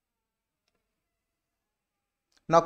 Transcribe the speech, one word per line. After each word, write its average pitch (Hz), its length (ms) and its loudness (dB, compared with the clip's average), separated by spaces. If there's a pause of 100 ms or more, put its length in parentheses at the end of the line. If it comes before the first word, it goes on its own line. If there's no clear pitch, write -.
(2500)
Now, 165 160 2